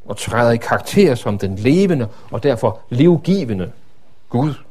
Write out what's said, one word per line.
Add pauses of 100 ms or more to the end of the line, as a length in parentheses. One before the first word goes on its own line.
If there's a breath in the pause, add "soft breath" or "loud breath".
og
træder
i
karakter
som
den
levende (220 loud breath)
og
derfor
livgivende (560)
Gud. (160)